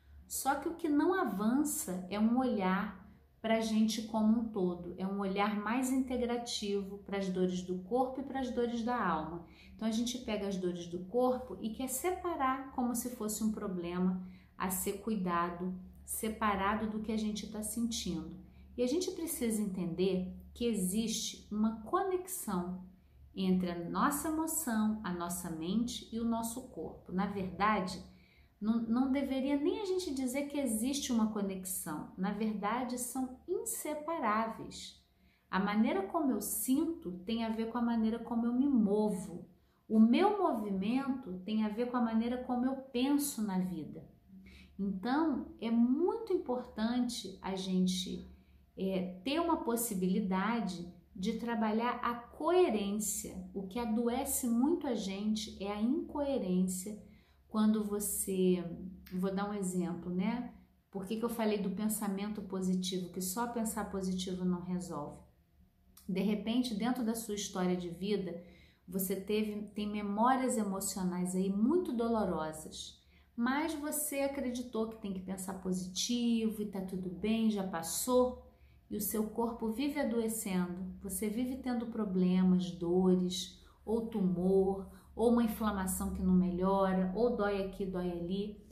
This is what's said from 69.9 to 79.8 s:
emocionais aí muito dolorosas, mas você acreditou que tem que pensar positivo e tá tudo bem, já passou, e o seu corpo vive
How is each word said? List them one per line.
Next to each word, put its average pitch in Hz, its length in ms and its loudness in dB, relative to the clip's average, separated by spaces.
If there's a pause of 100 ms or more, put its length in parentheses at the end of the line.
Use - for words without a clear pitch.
emocionais 185 760 -2
aí 190 140 2
muito 269 440 2
dolorosas, 196 1080 -2 (340)
mas 285 400 0
você 285 460 -4
acreditou 247 680 -2
que - 120 -12
tem 196 140 -4
que 185 60 -6
pensar 190 340 -6
positivo 226 1040 0
e 202 60 -2
tá 196 160 -6
tudo 180 260 -4
bem, 220 420 2
já 196 160 0
passou, 247 800 0 (440)
e 208 60 -4
o 208 40 -2
seu 214 300 0
corpo 226 420 -2
vive 285 260 -2